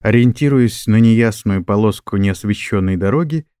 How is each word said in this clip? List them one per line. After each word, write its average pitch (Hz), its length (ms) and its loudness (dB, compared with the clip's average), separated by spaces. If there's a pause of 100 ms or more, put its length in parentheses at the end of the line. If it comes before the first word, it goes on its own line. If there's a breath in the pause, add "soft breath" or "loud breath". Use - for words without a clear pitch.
Ориентируясь 120 760 2
на 110 140 4
неясную 110 640 2
полоску 104 540 -2
неосвещенной 98 800 -2
дороги, 151 480 -2 (160)